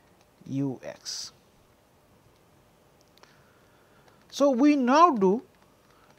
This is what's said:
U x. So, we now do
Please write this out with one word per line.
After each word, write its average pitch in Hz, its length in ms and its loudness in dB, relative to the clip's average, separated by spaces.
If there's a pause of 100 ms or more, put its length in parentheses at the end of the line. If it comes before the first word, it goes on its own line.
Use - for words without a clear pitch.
(480)
U 135 360 -8
x. - 480 -16 (3000)
So, 285 200 0
we 277 260 2
now 285 360 4
do 208 320 0 (760)